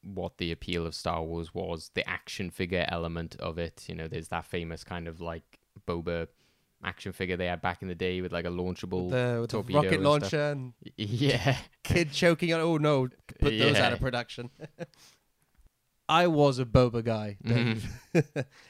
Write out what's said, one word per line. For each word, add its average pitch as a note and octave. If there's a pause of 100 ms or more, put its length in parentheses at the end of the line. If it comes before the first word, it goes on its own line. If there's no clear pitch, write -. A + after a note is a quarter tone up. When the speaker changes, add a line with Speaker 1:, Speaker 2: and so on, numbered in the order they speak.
Speaker 1:
what F#2
the F2
appeal E2+
of D#2+
Star E2+
Wars E2
was, F2
the -
action F2+
figure F2+
element E2+
of E2
it. E2+
You F2
know, E2
there's D#2+
that E2+
famous E2
kind E2+
of, E2
like, E2 (280)
Boba E2+ (560)
action F2+
figure F2+
they F2+
had F2
back F2
in F#2+
the F2+
day F#2
with, F2+
like, E2+
a F2
launchable F2+
Speaker 2:
With F2+
the, B2
with A#2
the A2
Speaker 1:
torpedo A#2+
Speaker 2:
rocket F#2+
Speaker 1:
and F#2+
Speaker 2:
launcher D3
Speaker 1:
stuff. D3
Speaker 2:
and C3 (100)
Speaker 1:
<laughs> -
Yeah. G#2+ (260)
Speaker 2:
kid E3+
choking E3+
on, E3
oh E3
no, D3 (320)
put B2+
those A2+
out G2
Speaker 1:
Yeah. A#2+
Speaker 2:
of -
production. A#2+
<laughs> - (1500)
I E3+
was D3
a C3
Boba A#2
guy, G#2+
Dave. A2+ (260)
Speaker 1:
Mm-hmm. D3+
Speaker 2:
<laughs> - (200)